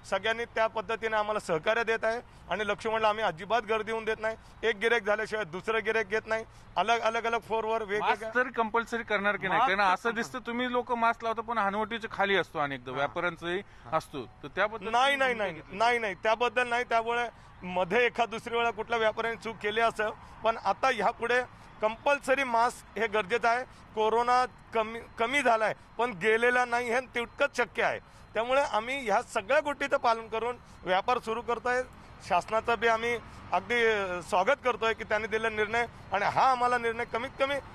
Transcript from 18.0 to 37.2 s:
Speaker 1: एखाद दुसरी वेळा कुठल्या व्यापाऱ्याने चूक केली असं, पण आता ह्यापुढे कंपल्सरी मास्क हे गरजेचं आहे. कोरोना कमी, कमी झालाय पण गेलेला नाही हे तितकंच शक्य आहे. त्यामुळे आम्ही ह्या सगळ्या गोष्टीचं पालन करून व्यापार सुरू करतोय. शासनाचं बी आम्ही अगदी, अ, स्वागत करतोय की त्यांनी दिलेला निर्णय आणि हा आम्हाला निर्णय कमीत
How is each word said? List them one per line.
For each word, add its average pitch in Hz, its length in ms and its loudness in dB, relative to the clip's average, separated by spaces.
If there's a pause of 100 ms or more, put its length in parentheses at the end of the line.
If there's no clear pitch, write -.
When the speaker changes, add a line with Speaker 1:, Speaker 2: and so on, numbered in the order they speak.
Speaker 1:
एखाद 233 220 0
दुसरी 226 280 -6
वेळा 233 140 2
कुठल्या 220 280 -4
व्यापाऱ्याने 220 380 0
चूक 220 200 -8
केली 214 240 -2
असं, 214 300 0 (340)
पण 226 200 2
आता 196 240 2
ह्यापुढे 233 540 2 (400)
कंपल्सरी 262 640 2
मास्क 233 540 0
हे 226 80 0
गरजेचं 214 420 0
आहे. 247 160 0 (300)
कोरोना 240 520 4 (280)
कमी, 226 260 -2 (180)
कमी 262 240 2
झालाय 220 320 4 (240)
पण 240 120 2
गेलेला 226 540 4
नाही 240 300 0
हे 262 60 2
तितकंच 247 560 -4
शक्य 226 260 0
आहे. 131 160 2 (360)
त्यामुळे 254 280 2
आम्ही 262 420 -2
ह्या 214 180 2
सगळ्या 233 380 2
गोष्टीचं 285 360 -2
पालन 226 300 2
करून 226 300 -4 (280)
व्यापार 196 340 2
सुरू 220 240 -4
करतोय. 240 400 0 (460)
शासनाचं 220 500 2
बी 226 80 0
आम्ही 226 320 2 (340)
अगदी, 220 340 2
अ, 190 360 0
स्वागत 196 420 2
करतोय 226 300 2
की 220 100 -8
त्यांनी 214 240 -2
दिलेला 220 200 0
निर्णय 220 380 0 (260)
आणि 196 120 0
हा 185 260 4
आम्हाला 247 280 2
निर्णय 233 260 -2
कमीत 240 340 -6